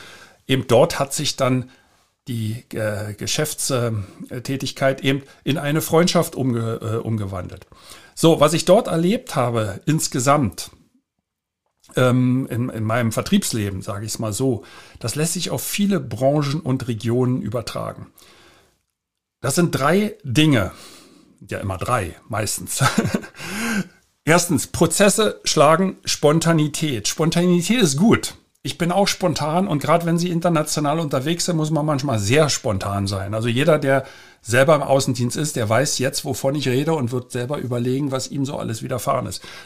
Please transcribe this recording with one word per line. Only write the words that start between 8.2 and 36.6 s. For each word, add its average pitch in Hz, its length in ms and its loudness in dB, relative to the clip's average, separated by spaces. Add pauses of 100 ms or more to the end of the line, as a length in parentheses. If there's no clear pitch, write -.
was 151 140 4
ich 160 100 0
dort 196 240 4
erlebt 175 480 0
habe 117 500 -2
insgesamt, 143 840 0 (1300)
ähm, 127 520 2
in, 123 200 -4
in 110 160 -6
meinem 113 260 0
Vertriebsleben, 107 680 -2
sage 104 240 -8
ich's - 140 -8
mal 110 120 -4
so, 127 320 -2 (360)
das - 160 -6
lässt 156 180 -2
sich 170 160 -6
auf 135 120 -4
viele 202 380 0
Branchen 135 640 0
und 131 260 -2
Regionen 123 540 0
übertragen. - 680 -8 (1300)
Das 131 140 -2
sind 175 160 2
drei 190 520 2
Dinge, 131 480 2 (760)
ja 101 120 -6
immer 95 180 -4
drei, 101 380 -2 (140)
meistens. - 520 -4 (720)
<laughs> - 680 -8
Erstens, 160 440 2
Prozesse 202 760 2
schlagen 160 600 4
Spontanität. 151 1040 0
Spontanität 175 720 2
ist 139 160 2
gut. 185 380 2 (280)
Ich - 160 -6
bin 170 120 0
auch 196 160 2
spontan 165 600 0
und 147 160 -2
gerade 165 240 2
wenn 170 100 2
Sie 175 140 0
international 156 680 0
unterwegs 151 460 -2
sind, 175 120 0
muss 156 120 0
man 151 160 0
manchmal 139 320 0
sehr 131 320 4
spontan 101 560 -2
sein. 98 300 -4
Also 113 120 -2
jeder, 120 300 2
der 135 280 2 (360)
selber 135 320 4
im 143 80 4
Außendienst 127 560 0
ist, 151 180 -4
der 113 140 -2
weiß 110 300 2
jetzt, 117 260 -4
wovon 139 300 -2
ich 135 120 -2